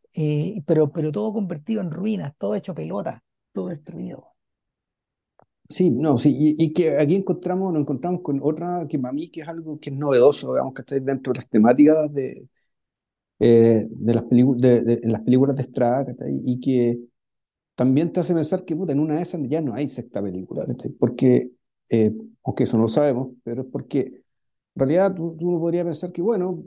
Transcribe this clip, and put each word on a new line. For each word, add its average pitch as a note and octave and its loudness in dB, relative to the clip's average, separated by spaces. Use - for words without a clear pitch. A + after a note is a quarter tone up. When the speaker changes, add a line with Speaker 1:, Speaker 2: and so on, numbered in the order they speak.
Speaker 1:
Eh, D#3 -2
pero, D3+ 2
pero D3+ -4
todo G#3 -4
convertido G3+ -6
en F3 -6
ruinas, F3 -6
todo G3+ -4
hecho - -8
pelota, D#2+ -8
todo - -6
destruido. F3 -12
Speaker 2:
Sí, F#3 2
no, D3 2
sí, B2+ 4
y, D3+ 2
y D#3 0
que D#3+ 2
aquí D3+ 4
encontramos, F#3+ -2
nos D#3 0
encontramos E3+ -4
con C#3 -4
otra E3 -4
que D3+ -4
para B2+ -4
mí D#3 -8
que D#3+ -12
es D3 -14
algo D#3 -10
que D3+ -12
es C3+ -8
novedoso, C#3 4
digamos, C3 -2
que C3 -14
está C#3 -6
dentro C3 -4
de - -4
las - -16
temáticas D3 6
de, C3+ -8
eh, A2+ 6
de A#2 -2
las A#2 0
pelicu-, B2 4
de, B2 6
de, A#2+ 0
en A2+ 0
las A2 -4
películas C3 4
de C#3 -4
Estrada, B2 0
¿cachai? C3+ -6
Y B2+ -4
que B2 2
también C3 2
te F3+ -2
hace F3 0
pensar E3 -2
que, D#3+ -4
puta, E3+ -4
en C#3 0
una D#3 0
de E3+ -2
esas E3+ -6
ya C#3+ -2
no C3 -4
hay C#3 -4
sexta - -10
película, F#2 -8
¿cachai? - -8
Porque, B2 2
eh, A2 2
aunque A#2 -2
eso A2+ -2
no A2+ 4
lo A2+ 2
sabemos, C3+ 0
pero A#2+ -8
es C3 -12
porque C3+ -6
en - -8
realidad F3 2
tú, E3 -6
tú F3 -2
podrías E3+ -2
pensar F3 -6
que, - -8
bueno, F3+ -2